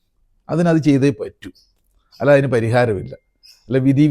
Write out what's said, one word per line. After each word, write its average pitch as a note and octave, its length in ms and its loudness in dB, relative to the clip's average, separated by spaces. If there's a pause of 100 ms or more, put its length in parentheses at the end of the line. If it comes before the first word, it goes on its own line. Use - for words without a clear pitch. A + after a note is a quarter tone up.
(520)
അതിനത് E3 340 0
ചെയ്തേ C#3 240 2 (100)
പറ്റൂ, - 300 -14 (720)
അല്ല C3+ 160 0
അതിന് C#3 180 0
പരിഹാരമില്ല. A#2 600 -2 (520)
അല്ല B2+ 200 -2
വിധി C#3 240 2